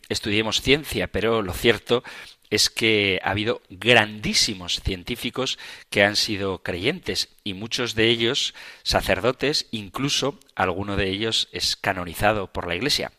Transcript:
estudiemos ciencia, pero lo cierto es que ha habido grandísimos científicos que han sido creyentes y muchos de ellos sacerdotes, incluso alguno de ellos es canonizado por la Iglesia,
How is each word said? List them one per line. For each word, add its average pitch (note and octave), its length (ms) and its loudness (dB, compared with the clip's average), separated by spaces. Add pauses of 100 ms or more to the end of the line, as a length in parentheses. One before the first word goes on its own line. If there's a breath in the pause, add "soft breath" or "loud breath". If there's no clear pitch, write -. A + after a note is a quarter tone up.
estudiemos G#2+ 520 0
ciencia, C3 460 0
pero A2 360 0
lo F2+ 100 -4
cierto A#2+ 500 2 (480 loud breath)
es - 200 2
que G2+ 540 2
ha F#2 60 0
habido G#2 400 -2
grandísimos G#2+ 1120 2
científicos A#2 800 -4 (320 loud breath)
que G2+ 140 6
han G#2 120 2
sido G2 460 -2
creyentes G2+ 680 -4 (120)
y G2+ 120 -6
muchos A2 400 -4
de A2+ 160 4
ellos A#2 440 0 (280 loud breath)
sacerdotes, G2+ 880 0
incluso B2+ 680 -2 (160)
alguno G2 420 -2
de G2+ 120 0
ellos G#2+ 440 -2
es - 240 -2
canonizado F#2+ 760 0
por F2+ 140 -6
la E2+ 80 -2
Iglesia, A2 440 -2